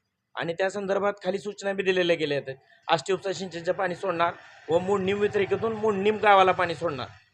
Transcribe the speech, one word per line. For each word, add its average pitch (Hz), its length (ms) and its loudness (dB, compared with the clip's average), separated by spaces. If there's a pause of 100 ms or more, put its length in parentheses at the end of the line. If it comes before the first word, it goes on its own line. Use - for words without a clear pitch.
(360)
आणि 160 180 -4
त्या 190 160 -2
संदर्भात 196 440 -2 (100)
खाली 185 160 -2
सूचना 196 340 -6
बी 196 100 -4
दिलेल्या 180 320 2
गेल्या 147 220 -2
आहेत. 135 200 -8 (300)
आष्टी 165 260 0
उपसा 185 200 -2
सिंचनचं 170 380 -6
पाणी 180 240 -2
सोडणार 170 380 -2 (360)
व 165 100 4
मुंडणीम 190 400 0
वितरिकेतून 202 540 0
मुंडणीम 214 440 0
गावाला 190 340 6
पाणी 170 240 0
सोडणार, 143 320 -6 (260)